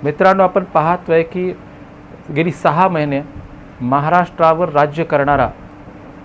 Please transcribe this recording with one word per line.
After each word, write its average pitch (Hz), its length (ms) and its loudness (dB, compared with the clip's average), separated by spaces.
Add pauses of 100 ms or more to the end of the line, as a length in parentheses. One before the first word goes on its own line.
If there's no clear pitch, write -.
मित्रांनो, 190 400 2
आपण 185 200 0
पाहतोय 165 600 0
की 180 300 -6 (840)
गेली 165 160 0
सहा 170 360 0
महिने 147 340 -2 (600)
महाराष्ट्रावर 160 880 0
राज्य 147 340 0
करणारा, 139 460 2 (760)